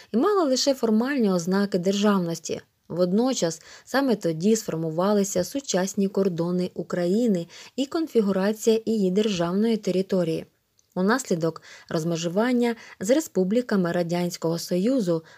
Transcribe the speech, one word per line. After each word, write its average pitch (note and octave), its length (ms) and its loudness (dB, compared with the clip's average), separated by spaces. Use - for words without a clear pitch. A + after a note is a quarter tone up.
і G#3 40 -2
мала F#4 280 2
лише C4 300 2
формальні A#3 560 2
ознаки F#3+ 480 0
державності. F#3+ 800 0
Водночас F3+ 760 0
саме C4 320 0
тоді E3 400 0
сформувалися F3+ 880 -2
сучасні G3 640 -2
кордони F3+ 640 -2
України F3+ 720 0
і C4+ 100 -2
конфігурація A3 1000 0
її G#3+ 240 2
державної G3+ 640 0
території. F3+ 680 -2
Унаслідок F3+ 680 0
розмежування F3+ 880 0
з G3 100 -2
республіками G3+ 800 0
Радянського E3+ 640 -2
Союзу F3+ 640 0